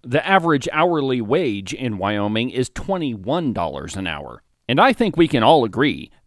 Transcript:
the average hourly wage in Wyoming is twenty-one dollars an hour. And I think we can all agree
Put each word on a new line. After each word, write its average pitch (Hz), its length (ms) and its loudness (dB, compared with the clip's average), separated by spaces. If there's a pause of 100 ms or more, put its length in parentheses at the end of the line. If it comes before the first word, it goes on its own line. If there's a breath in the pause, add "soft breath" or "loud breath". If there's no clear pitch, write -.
the 123 240 -2
average 170 480 2
hourly 147 480 0
wage 107 500 -2
in 113 280 -6
Wyoming 104 500 -2
is 123 240 -4
twenty-one 139 800 -4
dollars 76 420 -6
an 95 120 -6
hour. 71 340 -8 (260)
And 135 120 2
I 247 140 6
think 208 240 -2
we 170 100 6
can 127 140 2
all 135 220 6
agree 104 480 -2 (160)